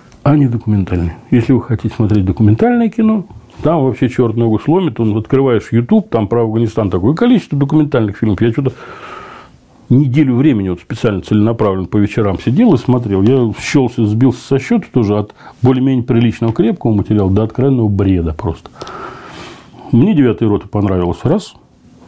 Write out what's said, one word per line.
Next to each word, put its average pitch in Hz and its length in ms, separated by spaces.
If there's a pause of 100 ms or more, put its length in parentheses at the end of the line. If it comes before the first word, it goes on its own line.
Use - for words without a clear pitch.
(220)
а 143 140
не 139 120
документальный. 95 640 (180)
Если 120 220
вы 120 100
хотите 110 320
смотреть 104 300
документальное 156 640
кино, 220 380 (360)
там 151 220
вообще 127 240
чёрт 117 280
ногу 117 220
сломит, 160 420
он, 107 160
открываешь 123 560
YouTube, 120 360
там 107 200
про 120 140
Афганистан 110 480
такое 92 240
количество 220 440
документальных 139 580
фильмов. 107 240
Я 117 120
что-то 135 200 (1160)
неделю 131 480
времени 117 340
вот 90 100
специально 107 400
целенаправленно 104 640
по 104 120
вечерам 101 400
сидел 180 360
и 123 40
смотрел. 117 440
Я 120 380
счёлся, 123 460
сбился 117 400
со 139 120
счёта 226 340
тоже 104 260
от 208 160 (280)
более-менее 131 420
приличного, 117 480
крепкого 180 400
материала 101 380
до 101 140
откровенного 123 440
бреда 95 460
просто. - 360 (1200)
Мне 143 220
«Девятая 120 340
рота» 101 180
понравилась, 92 560
раз. 170 320 (540)